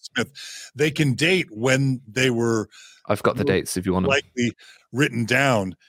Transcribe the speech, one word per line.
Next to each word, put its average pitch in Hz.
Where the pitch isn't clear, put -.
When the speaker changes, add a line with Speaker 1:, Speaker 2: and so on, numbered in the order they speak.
Speaker 1:
Smith. -
They 147
can 147
date 165
when 131
they 127
were 113
Speaker 2:
I've 107
got -
the 104
dates 95
if 92
you 92
want 92
'em. -
Speaker 1:
likely 123
written 120
down. 117